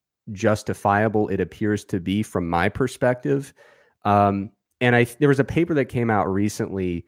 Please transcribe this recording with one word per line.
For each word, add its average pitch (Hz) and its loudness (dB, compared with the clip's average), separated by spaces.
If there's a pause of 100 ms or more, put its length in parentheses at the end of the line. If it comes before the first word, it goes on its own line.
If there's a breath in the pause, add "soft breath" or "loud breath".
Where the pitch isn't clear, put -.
(320)
justifiable 104 0
it 95 -2
appears 104 -2
to 101 -4
be 95 -2
from 87 -4
my 85 2
perspective. 135 -2 (520 soft breath)
Um, 101 2 (300)
and 123 4
I, 120 6 (160)
there 147 4
was 135 2
a 131 2
paper 175 -2
that 131 0
came 120 -2
out 95 2
recently 95 -4